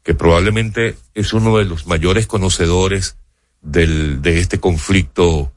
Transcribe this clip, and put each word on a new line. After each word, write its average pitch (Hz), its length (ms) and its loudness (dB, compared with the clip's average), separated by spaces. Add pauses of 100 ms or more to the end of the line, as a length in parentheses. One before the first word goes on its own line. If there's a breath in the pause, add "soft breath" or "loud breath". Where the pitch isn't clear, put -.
que 76 140 0
probablemente 107 800 0 (180)
es 104 200 -4
uno 110 240 2
de 104 80 2
los 85 200 -6
mayores 90 400 0
conocedores 92 920 -2 (440)
del, 78 640 0
de 85 160 2
este 92 200 -2
conflicto 85 960 0